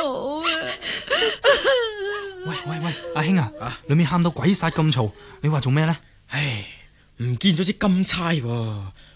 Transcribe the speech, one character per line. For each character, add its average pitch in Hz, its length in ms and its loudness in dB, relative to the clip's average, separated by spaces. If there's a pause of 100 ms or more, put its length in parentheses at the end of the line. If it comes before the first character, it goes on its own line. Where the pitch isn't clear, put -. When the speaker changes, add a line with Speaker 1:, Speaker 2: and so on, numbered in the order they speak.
Speaker 1:
好 277 380 -4
啊？ 330 80 -2 (2000)
Speaker 2:
喂， 370 100 -4 (100)
喂， 160 140 -4
喂， 165 140 -4 (200)
阿 151 80 0
興 175 180 2
啊， 110 200 -2
Speaker 3:
啊？ 117 260 -8
Speaker 2:
裏 143 80 2
面 165 120 6
喊 175 160 2
到 170 80 2
鬼 147 240 2
殺 165 160 0
咁 156 220 2
嘈， 117 180 2 (300)
你 143 80 0
話 151 120 2
做 127 100 0
咩 151 140 4
呢？ 160 120 2 (320)
Speaker 3:
唉， 135 360 -2 (540)
唔 120 180 -2
見 190 200 4
咗 - 20 0
支 185 80 2
金 190 380 2
釵 170 380 0
喎， 113 400 -4 (340)